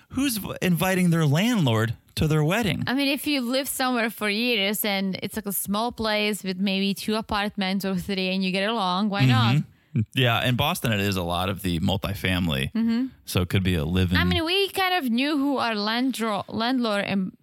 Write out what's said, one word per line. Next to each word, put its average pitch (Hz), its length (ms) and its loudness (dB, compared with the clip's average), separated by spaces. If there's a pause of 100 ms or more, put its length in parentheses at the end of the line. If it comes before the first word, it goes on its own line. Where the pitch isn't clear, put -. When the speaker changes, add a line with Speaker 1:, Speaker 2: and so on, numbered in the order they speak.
Speaker 1:
Who's 254 280 -2
v-, 190 240 -6
inviting 185 500 4
their 165 140 4
landlord 143 720 4 (200)
to 165 120 2
their 151 160 2
wedding? 190 440 0
Speaker 2:
I 262 60 0
mean, 277 140 0
if 277 200 -2
you 294 140 0
live 262 280 -2
somewhere 247 400 0
for 208 200 -4
years 208 540 0
and 196 400 -2
it's - 120 -6
like 220 100 -6
a 196 80 -6
small 214 380 -2
place 214 520 -2
with 190 160 -4
maybe 196 340 0
two 214 220 -4
apartments 202 720 -2
or 190 100 -2
three 185 340 -2
and 190 140 -2
you 185 80 0
get 196 180 0
along, 196 400 0
why 185 160 2
not? 143 300 4
Speaker 1:
Mm-hmm. - 460 -4 (140)
Yeah, 117 320 2
in 123 80 2
Boston, 143 380 0
it 101 80 0
is 101 160 2
a 92 60 -2
lot 87 260 -2
of 85 140 -4
the 85 180 0
multifamily. 90 880 0
Speaker 2:
Mm-hmm. 226 340 -2 (200)
Speaker 1:
So - 160 -2
it 90 80 -2
could 98 140 0
be 90 120 0
a 78 100 0
live-in. 90 320 2
Speaker 2:
I - 60 4
mean, 359 220 0
we 381 240 0
kind 370 240 0 (100)
of 247 80 -2
knew 277 260 0
who 269 200 0
our 226 180 -2
landro-, 220 720 -2
landlord 226 580 0
in 190 380 -2